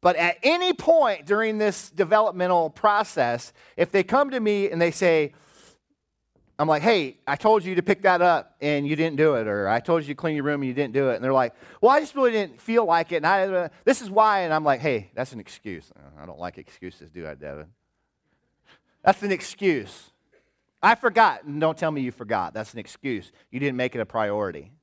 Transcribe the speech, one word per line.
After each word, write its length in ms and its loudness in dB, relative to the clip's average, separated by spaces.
But 160 2
at 260 0
any 300 2
point 520 2
during 340 -2
this 300 -4
developmental 800 2
process, 840 0
if 140 0
they 120 2
come 280 2
to 80 -2
me 300 0
and 120 -2
they 100 2
say, 420 0
I'm 80 0
like, 140 2
"Hey, 440 0
I 120 -4
told 260 2
you 120 -4
to 60 0
pick 200 0
that 200 2
up 380 0
and 260 -2
you 120 -4
didn't 180 -2
do 200 2
it," 120 -2
or, 220 -2
"I 100 2
told 240 -2
you 60 -14
to 60 -8
clean 200 -4
your 80 -4
room 180 -2
and 60 -4
you 60 -6
didn't 200 -4
do 160 0
it." 60 0
And 80 -8
they're 80 0
like, 240 2
"Well, 100 6
I 120 4
just 140 -10
really 160 2
didn't 280 -4
feel 240 0
like 300 0
it." 40 0
And 80 -2
I, 220 2
uh, 220 -2
this 160 2
is 80 -14
why. 320 2
And 120 -2
I'm 120 0
like, 160 2
"Hey, 320 -2
that's 180 -6
an 80 -14
excuse." 560 -14
Uh, 260 -20
I 40 -18
don't 120 -18
like 200 -12
excuses, 520 -18
do 160 -16
I, 100 -12
Devin? 380 -16
That's 200 2
an 80 -2
excuse. 800 -4
"I 140 4
forgot." 500 0
And 160 -6
don't 160 0
tell 140 -2
me 100 -4
you 100 -6
forgot. 420 -4
That's 200 -10
an 60 -14
excuse. 520 -10
You 120 -10
didn't 160 -2
make 180 -2
it 40 -6
a 60 -2
priority. 760 -4